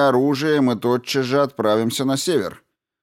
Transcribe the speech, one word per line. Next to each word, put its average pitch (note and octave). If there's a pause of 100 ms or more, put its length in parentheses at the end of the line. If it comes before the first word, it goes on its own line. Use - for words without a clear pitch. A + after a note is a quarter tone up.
оружие, C#3+
мы B2+
тотчас B2
же C#3
отправимся A#2
на C3+
север", C3 (400)